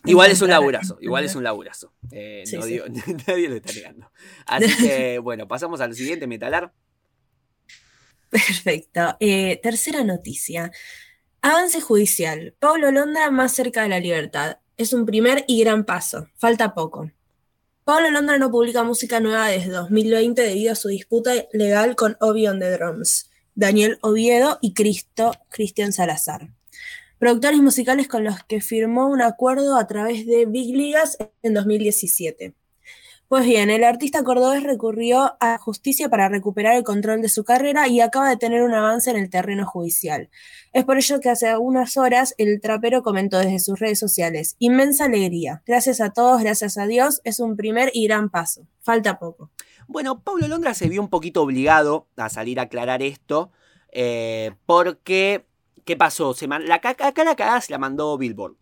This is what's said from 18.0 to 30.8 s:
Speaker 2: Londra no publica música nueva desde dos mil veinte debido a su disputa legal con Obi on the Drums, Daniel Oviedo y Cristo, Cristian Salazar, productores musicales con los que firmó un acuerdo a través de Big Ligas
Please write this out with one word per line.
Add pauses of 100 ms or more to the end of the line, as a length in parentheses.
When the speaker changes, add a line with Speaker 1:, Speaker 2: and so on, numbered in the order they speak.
Speaker 2:
Londra
no
publica
música
nueva
desde
dos
mil
veinte
debido
a
su
disputa (220)
legal
con
Obi
on
the
Drums, (240)
Daniel
Oviedo
y
Cristo, (160)
Cristian
Salazar, (720)
productores
musicales
con
los
que
firmó
un
acuerdo
a
través
de
Big
Ligas (280)